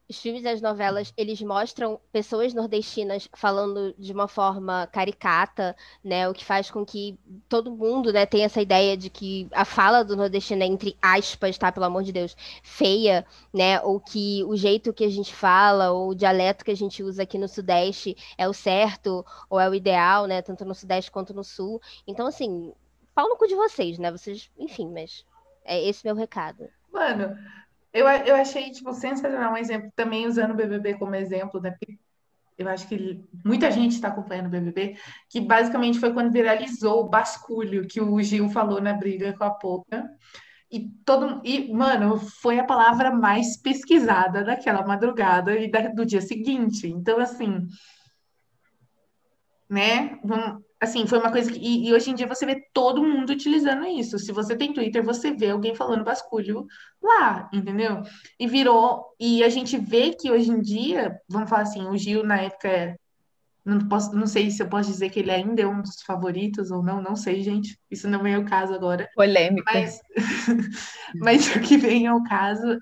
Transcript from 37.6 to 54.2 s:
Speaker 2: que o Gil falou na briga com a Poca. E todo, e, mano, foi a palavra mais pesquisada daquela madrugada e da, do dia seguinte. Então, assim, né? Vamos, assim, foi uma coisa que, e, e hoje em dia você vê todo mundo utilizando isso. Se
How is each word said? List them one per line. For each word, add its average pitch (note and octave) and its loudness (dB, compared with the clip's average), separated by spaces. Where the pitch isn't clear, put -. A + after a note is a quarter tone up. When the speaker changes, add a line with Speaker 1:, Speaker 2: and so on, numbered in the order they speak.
Speaker 2:
que A3 -6
o G#3 2
Gil G#3 0
falou G3+ 0
na G3+ 0
briga G3 -4
com G#3 -4
a G#3 0
Poca. F#3+ -8
E A3+ -8
todo, C4+ 2
e, C4+ -4
mano, A3 2
foi - -2
a B3+ 0
palavra A#3+ 4
mais A#3 2
pesquisada G#3 4
daquela G3+ 0
madrugada G3+ 2
e A3 -2
da, A3+ 0
do A3+ -4
dia G3 0
seguinte. A#3 -2
Então, F3+ 0
assim, G#3 -4
né? A3 0
Vamos, A3 -4
assim, A3+ -2
foi A#3+ 4
uma A3+ 2
coisa A#3 0
que, - -8
e, A#3 0
e A#3 6
hoje A#3+ 4
em B3+ -2
dia B3 -4
você C4 -4
vê C4+ -2
todo C4 2
mundo C#4 2
utilizando C#4+ 2
isso. A3+ -4
Se G#3 -8